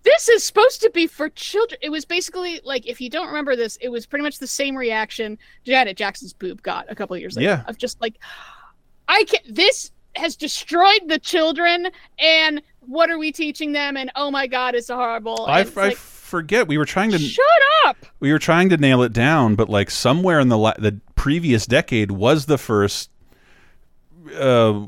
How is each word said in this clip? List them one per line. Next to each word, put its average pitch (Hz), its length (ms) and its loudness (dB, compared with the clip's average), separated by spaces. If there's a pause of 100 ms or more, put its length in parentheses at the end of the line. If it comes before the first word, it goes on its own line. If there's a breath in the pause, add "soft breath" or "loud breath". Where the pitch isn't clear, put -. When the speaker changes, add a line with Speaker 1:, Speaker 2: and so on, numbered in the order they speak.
Speaker 1:
This 605 260 4
is 453 160 4
supposed - 380 2
to 453 80 2
be 330 160 0
for 302 240 -8
children. 466 520 -4
It 294 80 -6
was 311 140 -6
basically, 349 600 -6
like, 269 220 -8
if 240 140 -10
you 247 100 -10
don't 320 180 -6
remember 285 280 -4
this, 233 240 -6
it 247 80 -8
was 240 180 -8
pretty 285 180 -6
much 294 140 -8
the 262 80 -12
same 277 300 -4
reaction 220 640 -4 (260 soft breath)
Janet 240 320 2
Jackson's 196 360 -8
boob 185 300 -12
got 180 260 -8
a 220 60 -14
couple 185 200 -10
of 175 60 -10
years 180 160 -12
later 147 120 0
Speaker 2:
Yeah. 160 180 0
Speaker 1:
of - 120 -14
just - 220 -8
like, 226 140 -6 (920 loud breath)
I 403 160 4
can't, - 200 -2 (100)
this 392 360 0 (260)
has 320 200 -6
destroyed 359 720 2
the 311 100 -2
children, 339 680 0 (300 soft breath)
and 311 440 2 (240)
what 320 240 0
are 330 80 -4
we 311 140 -6
teaching 302 400 -6
them? 285 240 -4
And, 254 200 -8
"Oh 285 140 -4
my 277 160 -2
God, 254 280 -2
it's 240 140 -6
horrible." 226 580 -6
Speaker 2:
I, 156 140 4
Speaker 1:
And 196 80 0
it's - 80 -16
Speaker 2:
I 196 120 0
Speaker 1:
like, 233 80 -2
Speaker 2:
forget. 180 720 -4
We 151 100 0
were 147 60 0
trying 202 280 0
to 175 60 2
Speaker 1:
Shut 226 260 0 (420)
up! 277 100 0 (240)
Speaker 2:
we 143 120 2
were 156 60 2
trying 175 320 4
to 170 60 6
nail 131 260 4
it 117 100 0
down, 120 420 2
but, 110 140 0
like, 101 220 0
somewhere 165 500 2
in 127 80 4
the 113 100 4
la-, 107 200 2
the 101 220 -2 (140)
previous 139 520 0
decade 113 440 0
was 123 360 2
the 143 120 2
first, 101 520 -2 (1300 soft breath)
uh, 113 520 2